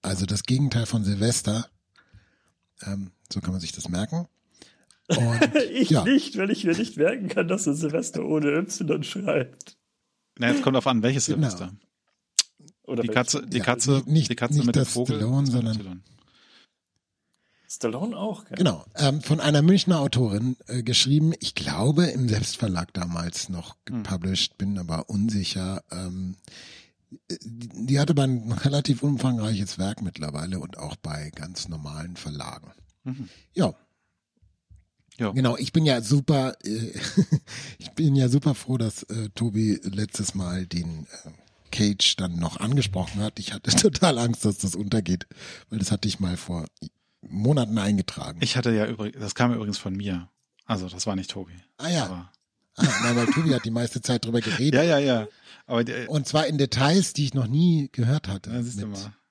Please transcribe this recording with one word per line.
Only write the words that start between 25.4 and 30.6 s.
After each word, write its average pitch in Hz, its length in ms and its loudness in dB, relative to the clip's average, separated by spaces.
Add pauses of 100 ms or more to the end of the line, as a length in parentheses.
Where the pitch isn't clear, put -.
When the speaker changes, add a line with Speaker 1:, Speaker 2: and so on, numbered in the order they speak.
Speaker 1:
Ähm, 92 460 -8 (920)
äh, - 140 -8
die, 117 260 -14 (180)
die 139 140 4
hat 143 100 2
aber 139 140 4
ein 120 280 0
relativ 139 500 0
umfangreiches 117 760 0
Werk 98 240 -4
mittlerweile 80 580 -6